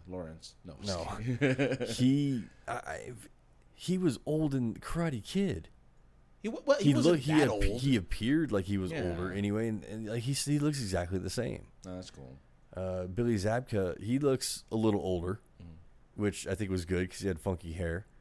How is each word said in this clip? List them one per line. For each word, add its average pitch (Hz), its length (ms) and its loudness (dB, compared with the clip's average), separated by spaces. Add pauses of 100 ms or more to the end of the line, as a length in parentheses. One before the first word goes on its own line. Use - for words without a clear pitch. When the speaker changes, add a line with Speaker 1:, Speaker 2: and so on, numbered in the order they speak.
Speaker 1:
Lawrence. 82 480 -12 (100)
No. 85 80 -14 (100)
Speaker 2:
no. 120 1000 -2
Speaker 1:
<laughs> - 0 -
Speaker 2:
He, 127 580 2 (240)
I, - 60 -4
I, - 380 -10 (640)
he 185 240 -2
was 170 260 2
old 156 300 0
in 120 180 0
Karate 160 500 -4
Kid. 170 460 -2 (720)
Speaker 1:
He, 208 80 -6
wa-, 254 160 -8
well, 277 140 6
he 208 100 2
Speaker 2:
He 143 60 8
Speaker 1:
wasn't 135 180 8
Speaker 2:
looked, 135 120 2
he 151 80 2
Speaker 1:
that 151 100 8
Speaker 2:
ap-, 131 80 4
Speaker 1:
old. 104 120 2
Speaker 2:
he 123 320 4
appeared 123 560 2
like 98 140 2
he 101 140 0
was 92 120 0
Speaker 1:
Yeah. 156 120 -4
Speaker 2:
older 90 280 -2
anyway, 101 360 0
and, 104 160 -2
and, 107 260 -8
like, 113 140 -2
he, 135 100 -2
he 143 240 0
looks 147 240 0
exactly 92 380 -2
the 90 100 -4
same. - 380 -4 (200)
Speaker 1:
Oh, 92 60 -10
that's 92 160 -10
cool. 67 300 -18 (360)
Speaker 2:
Uh, 92 300 -4
Billy 117 300 2
Zabka, 104 640 0
he 117 160 2
looks 139 540 0
a 113 40 0
little 107 260 4
older, 90 380 -2 (220)
Speaker 1:
Mm. 87 40 -16 (500)
Speaker 2:
which 104 320 0
I 95 80 0
think 98 160 -2
was 90 140 0
good 92 260 0
'cause - 80 -12
he 101 80 -2
had 90 120 0
funky 85 340 -4
hair. 85 340 -4 (140)